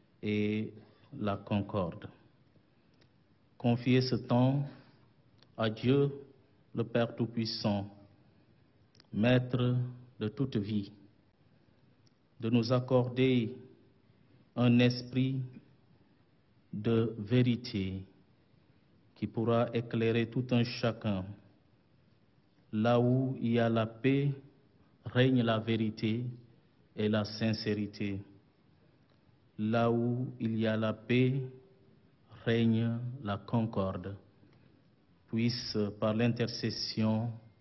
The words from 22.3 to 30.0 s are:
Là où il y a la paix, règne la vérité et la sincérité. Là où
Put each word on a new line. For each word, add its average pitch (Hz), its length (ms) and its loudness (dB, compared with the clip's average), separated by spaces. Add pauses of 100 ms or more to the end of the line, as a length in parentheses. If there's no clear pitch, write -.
Là 117 280 2
où 127 400 2
il 117 120 0
y 117 60 4
a 117 120 4
la 113 160 2
paix, 139 460 0 (760)
règne 127 360 4
la 113 160 2
vérité 110 680 -2 (680)
et 107 140 0
la 107 160 2
sincérité. 104 960 -4 (1400)
Là 117 320 2
où 120 360 0 (120)